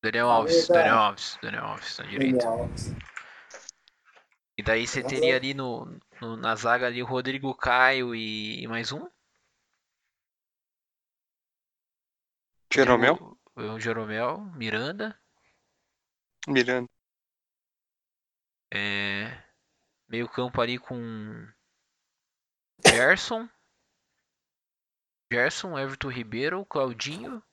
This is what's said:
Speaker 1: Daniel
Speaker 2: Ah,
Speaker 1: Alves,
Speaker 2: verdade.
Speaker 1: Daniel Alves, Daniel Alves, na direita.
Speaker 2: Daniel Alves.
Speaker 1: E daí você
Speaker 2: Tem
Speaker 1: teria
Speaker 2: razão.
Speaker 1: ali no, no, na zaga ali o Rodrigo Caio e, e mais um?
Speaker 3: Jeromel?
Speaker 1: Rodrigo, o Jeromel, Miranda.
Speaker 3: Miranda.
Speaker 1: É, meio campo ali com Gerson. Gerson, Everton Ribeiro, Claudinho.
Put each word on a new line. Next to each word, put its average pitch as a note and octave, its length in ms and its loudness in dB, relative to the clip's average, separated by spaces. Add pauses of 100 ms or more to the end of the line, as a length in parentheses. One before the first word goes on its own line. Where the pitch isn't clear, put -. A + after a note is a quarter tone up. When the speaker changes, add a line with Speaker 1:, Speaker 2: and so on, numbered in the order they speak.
Speaker 1:
Daniel A2+ 280 2
Speaker 2:
Ah, B2 40 8
Speaker 1:
Alves, E3 340 6
Speaker 2:
verdade. F3 100 8
Speaker 1:
Daniel C3 240 6
Alves, - 400 -2
Daniel A2 220 -6
Alves, - 340 -10
na - 80 -10
direita. C3 320 2
Speaker 2:
Daniel A#2 240 -2
Alves. - 300 -8 (1600)
Speaker 1:
E G#2+ 60 -8
daí A2+ 240 2
você C3+ 160 -4
Speaker 2:
Tem C3 80 -4
Speaker 1:
teria C3 240 4
Speaker 2:
razão. - 40 2
Speaker 1:
ali C3 160 -4
no, C3 440 -8 (220)
no, A2+ 160 -10
na A2+ 180 -2
zaga A#2+ 320 2
ali A#2+ 160 -4
o A#2+ 40 -4
Rodrigo C3 480 -4
Caio B2+ 600 4
e, A2 480 -6
e A#2+ 60 -10
mais A#2 240 -6
um? E3 140 -10 (3750)
Speaker 3:
Jeromel? B2+ 420 8
Speaker 1:
Rodrigo, - 240 -14 (360)
o A2 60 -10
Jeromel, A2+ 580 -4 (180)
Miranda. C#3 600 -6 (1300)
Speaker 3:
Miranda. B2+ 400 2 (1800)
Speaker 1:
É, G2+ 680 -4 (680)
meio A#2 200 -4
campo B2+ 320 -4
ali B2 180 0
com A2+ 680 -12 (1400)
Gerson. F#3+ 640 4 (1800)
Gerson, C#3 480 -2
Everton C3+ 300 -6
Ribeiro, B2+ 580 -4
Claudinho. D3+ 760 -6 (100)